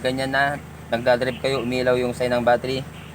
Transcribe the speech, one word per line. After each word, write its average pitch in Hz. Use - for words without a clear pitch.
ganyan 131
na, 139
nagdadrive 120
kayo, 135
umilaw 127
yung 123
sign 123
ng 120
battery, 127